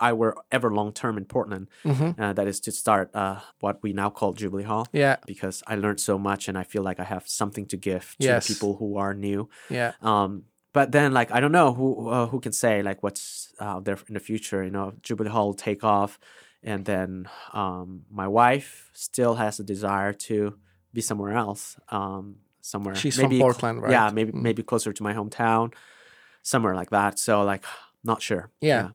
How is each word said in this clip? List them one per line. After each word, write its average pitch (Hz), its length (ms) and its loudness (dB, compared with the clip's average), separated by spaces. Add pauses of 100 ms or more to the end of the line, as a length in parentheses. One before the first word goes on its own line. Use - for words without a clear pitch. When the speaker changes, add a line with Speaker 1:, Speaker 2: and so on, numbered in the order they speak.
Speaker 1:
I 120 120 4
were 113 220 2 (160)
ever 123 200 2
long-term 104 460 -2
in 98 80 -8
Portland. 101 420 -4 (180)
Speaker 2:
Mm-hmm. 151 360 0
Speaker 1:
Uh, 101 120 0
that 101 140 0
is 98 120 -4
to - 120 -8
start, 98 440 2
uh, 98 240 -2 (220)
what 101 200 -2
we 101 120 -4
now 101 180 -2
call 98 220 -2
Jubilee 98 300 -6
Hall. 110 280 -4
Speaker 2:
Yeah. 139 240 4 (100)
Speaker 1:
Because 95 400 -8
I 110 100 -4
learned 101 260 0
so 98 180 0
much, 98 300 -2
and 95 80 -4
I 92 60 -4
feel 101 200 -4
like 92 160 -4
I 92 60 -6
have 95 220 -8
something 104 400 -4
to 98 100 -8
give 92 420 -4
to 135 80 2
Speaker 2:
Yes. 120 200 2
Speaker 1:
the 110 60 -2
people 101 220 0
who 101 220 -4
are 98 160 0
new. 101 360 -4 (200)
Speaker 2:
Yeah. 123 320 -2
Speaker 1:
Um, 101 420 2 (300)
but 139 180 4
then, 143 220 6
like, 120 180 4
I 120 80 4
don't 147 140 4
know 151 200 8
who, 120 360 0
uh, 120 180 2
who 123 140 -2
can 117 100 -4
say, 107 320 2
like, 98 180 -4
what's - 600 -6
out 98 240 -6
there 98 120 -2 (120)
in 110 40 -12
the 98 60 -4
future. 107 440 -4
You 92 80 -4
know, 98 300 -4
Jubilee 107 300 -4
Hall 107 160 2
will 101 60 -2 (160)
take 101 160 -2
off, 101 340 2 (420)
and 101 240 -6
then, 92 440 -4 (240)
um, 90 580 -6
my 98 160 -4
wife 120 640 2
still 120 420 0
has 107 240 -2
a 104 40 -6
desire 98 480 -2 (160)
to 104 320 -2 (340)
be 117 80 -6
somewhere 101 340 -4
else. 104 420 -4 (120)
Um, 98 460 -6 (260)
somewhere 101 340 -6
Speaker 2:
She's 123 220 -2
Speaker 1:
maybe 135 180 4
Speaker 2:
from - 20 6
Speaker 1:
cl-, 131 80 8
Speaker 2:
Portland, 117 380 2
right? 107 80 2
Speaker 1:
yeah, 110 200 6
maybe, 110 220 0
Speaker 2:
Mm. - 80 -4
Speaker 1:
maybe 113 220 0
closer 113 300 -2
to 107 100 -10
my 104 100 -2
hometown, 113 600 0 (680)
somewhere 110 340 2
like 90 140 -6
that. 101 300 2
So, 104 240 4
like, 98 200 0 (400)
not 113 180 0
sure. - 280 -4 (120)
Speaker 2:
Yeah, 151 60 2 (160)
Speaker 1:
Yeah. 92 120 -8